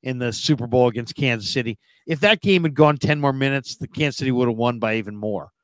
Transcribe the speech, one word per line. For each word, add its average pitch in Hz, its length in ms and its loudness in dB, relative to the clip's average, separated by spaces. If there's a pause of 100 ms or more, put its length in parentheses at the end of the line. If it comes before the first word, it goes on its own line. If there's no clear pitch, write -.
in 127 180 -6
the 120 140 -4
Super 123 340 -2
Bowl 123 220 4
against 113 260 -10
Kansas 117 340 -2
City. 117 300 -4 (260)
If 160 140 -4
that 208 220 2
game 190 220 2
had 156 100 0
gone 147 240 6
ten 147 240 0
more 139 100 2
minutes, 135 460 -2
the - 100 -10
Kansas 139 300 -4
City 131 140 0
would 123 180 2
have 113 80 -2
won 120 220 0
by 110 160 0
even 107 200 -6
more. 104 360 -6 (120)